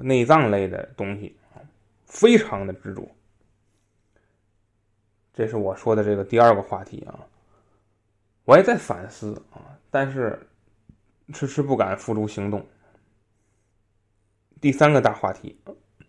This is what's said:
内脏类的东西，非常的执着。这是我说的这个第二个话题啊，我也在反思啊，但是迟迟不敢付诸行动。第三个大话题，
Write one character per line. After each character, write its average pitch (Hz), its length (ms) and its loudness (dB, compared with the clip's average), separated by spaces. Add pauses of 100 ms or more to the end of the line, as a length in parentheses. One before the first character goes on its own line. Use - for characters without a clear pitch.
内 131 220 0
脏 139 260 4
类 98 160 0
的 92 160 -10 (140)
东 101 240 -8
西， - 160 -16 (680)
非 233 320 4
常 98 280 -4
的 92 60 -8
执 92 220 -14
着。 - 120 -12 (2250)
这 110 120 -4
是 113 100 -10
我 95 200 -4
说 113 180 -2
的 107 80 0
这 104 140 0
个 98 80 -6
第 117 160 0
二 117 140 8
个 98 80 -2
话 95 200 -10
题 - 200 -20
啊， - 180 -20 (1200)
我 131 120 10
也 185 60 8
在 226 140 0
反 98 340 -10
思 - 320 -12 (100)
啊， - 260 -20 (120)
但 135 200 -2
是 127 280 -6 (920)
迟 143 140 -6
迟 139 160 -4
不 135 140 0
敢 98 200 -2
付 - 160 -10
诸 107 140 -2
行 104 240 -8
动。 104 160 -8 (1900)
第 143 120 2
三 147 200 4
个 135 80 4
大 113 140 2
话 95 180 -4
题， - 240 -18 (520)